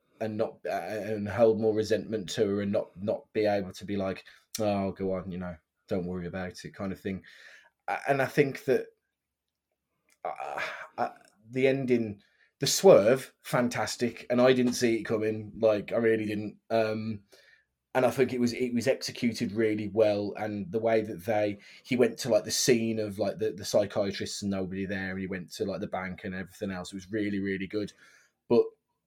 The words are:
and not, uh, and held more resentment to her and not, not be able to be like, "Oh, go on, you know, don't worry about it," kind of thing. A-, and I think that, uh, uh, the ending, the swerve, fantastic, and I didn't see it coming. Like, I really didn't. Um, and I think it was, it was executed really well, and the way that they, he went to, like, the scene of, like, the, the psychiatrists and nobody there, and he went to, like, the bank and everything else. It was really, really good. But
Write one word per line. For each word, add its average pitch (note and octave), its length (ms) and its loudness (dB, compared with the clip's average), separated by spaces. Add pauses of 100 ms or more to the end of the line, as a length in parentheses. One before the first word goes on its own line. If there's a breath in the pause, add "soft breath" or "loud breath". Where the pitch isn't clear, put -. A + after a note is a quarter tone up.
(200)
and G#2+ 160 -4
not, G#2+ 280 -4
uh, D#2 100 -6
and G#2 540 -6
held G#2+ 320 4
more A2 140 4
resentment G#2 560 0
to A2 160 2
her G2+ 160 0
and G2+ 100 -2
not, - 180 0 (100)
not G2+ 320 -2
be G#2+ 140 0
able G2+ 260 0
to - 120 -16
be G2+ 120 -4
like, F#2+ 280 -4 (360 loud breath)
"Oh, G2+ 320 0
go F#2+ 220 -4
on, F#2 180 -6
you F2 60 -8
know, F2+ 180 -8 (320)
don't F#2 180 -2
worry F2+ 220 -6
about F#2 360 -10
it," D#2 100 -14
kind G2 180 -6
of - 80 -10
thing. F#2+ 220 -6 (680 loud breath)
A-, G2 100 -4 (100)
and C3+ 140 2
I B2+ 40 0
think - 400 0
that, B2 200 2 (1400)
uh, C#2+ 360 -8 (380 loud breath)
uh, A#2+ 100 -2 (420)
the C3 160 2
ending, B2 540 0 (400 soft breath)
the C3+ 60 0
swerve, C3 680 8 (100)
fantastic, A#2+ 880 -2
and B2 100 2
I B2+ 120 8
didn't B2 220 2
see A#2 220 2
it G#2+ 80 -4
coming. G#2+ 540 -2
Like, G#2+ 340 2
I G#2+ 40 2
really A2+ 300 2
didn't. G#2 300 -4 (140)
Um, A2 500 0 (720 soft breath)
and B2+ 120 4
I A#2+ 40 2
think B2+ 220 2
it B2 80 -2
was, A#2+ 140 2
it A#2+ 180 -2
was A#2 140 0
executed A#2 680 -2
really G#2+ 400 0
well, G#2 460 2
and G2+ 320 -6
the A2+ 80 -2
way A2+ 240 2
that G2+ 240 -10
they, G#2 320 0 (240 loud breath)
he B2 140 -2
went A#2+ 220 4
to, B2+ 100 -6
like, G#2+ 160 4
the A2 80 -8
scene A2+ 480 2
of, G#2 180 -4
like, G2 200 -2
the, A2 120 -2
the G2+ 140 -10
psychiatrists G2+ 760 -2
and G2+ 100 -2
nobody F#2+ 340 -4
there, F#2+ 240 -6
and F#2+ 100 -6
he F#2+ 60 -4
went F2+ 280 -8
to, G#2+ 100 -6
like, G2 160 -4
the G2+ 80 -6
bank F#2 340 -8
and F#2+ 120 -8
everything F#2+ 360 -8
else. F2+ 220 -8
It G2 40 -10
was F#2 140 -14
really, G#2 300 -2
really F#2+ 260 -4
good. G#2 260 -6 (560 soft breath)
But A#3 140 6 (440)